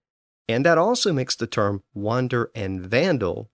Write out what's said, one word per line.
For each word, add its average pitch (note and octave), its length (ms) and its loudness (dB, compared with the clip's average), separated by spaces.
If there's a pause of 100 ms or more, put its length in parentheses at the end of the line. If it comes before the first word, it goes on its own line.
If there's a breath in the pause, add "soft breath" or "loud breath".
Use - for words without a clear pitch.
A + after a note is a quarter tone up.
(500)
And A#2+ 160 0
that E3+ 120 6
also G3 360 2
makes C3 220 -2
the A2+ 120 -6
term G2+ 360 0 (100)
wander A#2 600 -2
and F#2+ 280 -4
vandal A2 720 0